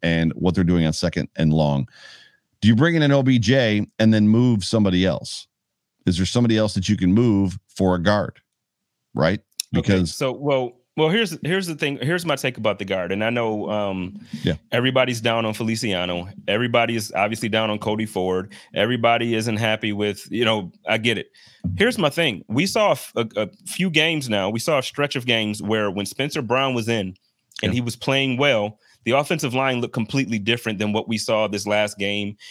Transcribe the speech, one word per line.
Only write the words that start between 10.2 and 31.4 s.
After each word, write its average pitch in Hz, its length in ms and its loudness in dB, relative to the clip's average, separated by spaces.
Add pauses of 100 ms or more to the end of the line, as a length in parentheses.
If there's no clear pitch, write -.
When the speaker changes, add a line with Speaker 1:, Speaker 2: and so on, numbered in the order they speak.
Speaker 2:
well, 131 400 -2 (240)
well, 156 140 4
here's, 185 340 -2
here's 185 240 -2
the 165 80 -6
thing. 143 260 -4
Here's 165 240 -2
my 151 100 0
take 127 220 -4
about 107 220 0
the 104 60 -6
guard. 92 260 -2
And 104 120 -2
I 110 60 0
know, 110 400 -2
um, 101 500 -4 (220)
Speaker 1:
Yeah. 87 120 0 (180)
Speaker 2:
everybody's 123 500 0
down 113 240 0
on 107 80 -2
Feliciano. 95 720 -4 (200)
Everybody 117 480 0
is 110 200 -6
obviously 110 340 -2
down 110 200 0
on 104 80 -2
Cody 107 300 -4
Ford. 92 460 -2 (200)
Everybody 117 600 2
isn't 110 220 -2
happy 110 360 0
with, 101 380 -4
you 120 140 0
know, 104 260 0 (160)
I 110 100 2
get 110 220 0
it. - 80 -10 (480)
Here's 220 240 2
my 156 100 2
thing. 139 380 -2
We 135 180 0
saw 208 220 2
a 175 40 4
f-, - 240 -6
a, 113 200 -2
a 107 140 -2 (180)
few 180 240 -4
games 156 380 2
now. 101 200 0
We 117 100 -4
saw 147 200 0
a 123 40 -4
stretch - 320 -4
of 123 120 -6
games 107 340 0
where 104 300 0
when 98 160 -4
Spencer 151 340 -4
Brown 131 320 0
was 117 140 -4
in 101 280 -2 (460)
and 98 100 0
Speaker 1:
Yeah. - 20 -
Speaker 2:
he 123 80 -2
was 117 140 -6
playing 135 420 -2
well, 113 420 0 (240)
the 117 80 -2
offensive 143 420 0
line 131 280 0
looked 120 120 -6
completely 113 460 -2
different 110 400 -2
than 107 140 -2
what 107 140 -2
we 113 100 -2
saw 107 300 0